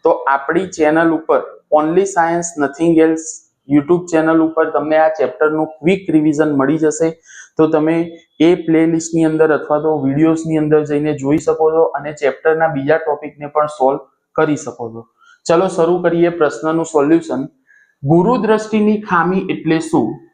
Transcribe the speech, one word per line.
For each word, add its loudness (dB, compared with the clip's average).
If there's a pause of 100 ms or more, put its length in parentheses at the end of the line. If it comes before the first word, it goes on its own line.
તો 4 (240)
આપણી -4
ચેનલ 2
ઉપર 0 (380)
Only 2
Science -2 (120)
Nothing 0 (120)
Else -2 (480)
YouTube 2
ચેનલ 2
ઉપર 0 (100)
તમને 0
આ 4
ચેપ્ટરનું -2 (120)
ક્વિક 0
રિવિઝન 2
મળી 0
જશે. 0 (480)
તો 4
તમે 0 (500)
એ 6 (180)
પ્લેલિસ્ટની 0
અંદર 2
અથવા -2
તો 0 (140)
વીડિયોઝની 0
અંદર 2 (100)
જઈને -2 (100)
જોઈ 0
શકો 0
છો 2 (160)
અને -8 (120)
ચેપ્ટરના 0
બીજા 0
ટોપિકને -8
પણ -2
સોલ્વ 0 (360)
કરી 0
શકો -12 (100)
છો. -14 (440)
ચલો 2
શરૂ 2
કરીએ 2
પ્રશ્નનું -2
સોલ્યુશન. 2 (600)
ગુરુદ્રષ્ટિની 2 (100)
ખામી 0
એટલે -2 (120)
શું? 0 (240)